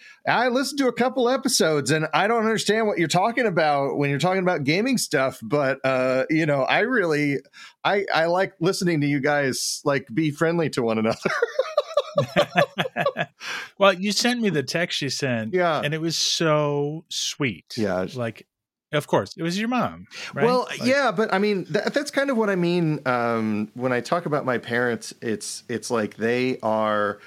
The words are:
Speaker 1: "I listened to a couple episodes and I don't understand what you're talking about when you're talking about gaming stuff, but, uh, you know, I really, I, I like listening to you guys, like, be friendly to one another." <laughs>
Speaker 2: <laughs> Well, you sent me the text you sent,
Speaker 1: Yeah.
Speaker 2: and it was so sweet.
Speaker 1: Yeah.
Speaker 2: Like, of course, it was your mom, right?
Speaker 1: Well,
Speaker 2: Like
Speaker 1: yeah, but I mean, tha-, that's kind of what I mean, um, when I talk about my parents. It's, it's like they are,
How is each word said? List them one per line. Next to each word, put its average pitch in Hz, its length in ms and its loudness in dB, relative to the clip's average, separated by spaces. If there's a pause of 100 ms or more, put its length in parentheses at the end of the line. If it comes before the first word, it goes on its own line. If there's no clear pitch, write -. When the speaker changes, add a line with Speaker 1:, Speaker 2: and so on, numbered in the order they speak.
(280)
Speaker 1:
"I 214 200 2
listened 269 320 0
to 269 80 2
a 240 60 2
couple 254 360 0
episodes 160 640 0
and 156 200 0
I 170 140 4
don't 233 140 2
understand 220 480 0
what 208 100 0
you're 165 100 2
talking 226 380 2
about 151 540 2
when 143 100 2
you're 139 80 0
talking 185 240 2
about 180 220 0
gaming 202 340 2
stuff, 135 460 0
but, 135 420 0
uh, 131 460 2
you 160 160 2
know, 143 160 2
I 143 160 2
really, 160 580 2 (460)
I, 190 280 2
I 156 140 4
like 185 340 0
listening 175 420 2
to 147 60 2
you 143 120 2
guys, 139 680 0
like, 139 260 2
be 156 200 2
friendly 165 400 0
to 135 100 -2
one 113 160 2
another." 110 260 2
<laughs> - 60 0 (880)
Speaker 2:
<laughs> - 1120 -2 (480)
Well, 196 160 6
you 190 180 -2
sent 240 300 0
me 214 80 2
the 151 140 0
text 170 380 -2
you 139 80 -2
sent, 120 440 -2
Speaker 1:
Yeah. 170 280 2
Speaker 2:
and 147 120 -2
it 160 80 -4
was 165 160 -2
so 151 920 0
sweet. - 680 -4
Speaker 1:
Yeah. 95 360 0
Speaker 2:
Like, 117 320 -8 (460)
of 147 160 -2
course, 139 300 0
it 170 60 -6
was 170 140 -4
your 220 120 -2
mom, 101 380 -2 (260)
right? - 120 0
Speaker 1:
Well, 247 240 2
Speaker 2:
Like - 140 -8
Speaker 1:
yeah, 254 280 2
but 196 220 0
I 190 60 2
mean, 202 300 0
tha-, 202 240 0
that's 294 180 -2
kind 277 180 0
of 254 80 0
what 220 120 2
I 196 60 0
mean, 170 500 2
um, 113 720 0
when 127 180 -2
I 120 80 0
talk 170 240 -2
about 147 200 -2
my 123 120 0
parents. 120 640 -2
It's, - 480 -6
it's 113 200 -6
like 107 280 -2
they 123 440 0
are, 107 640 0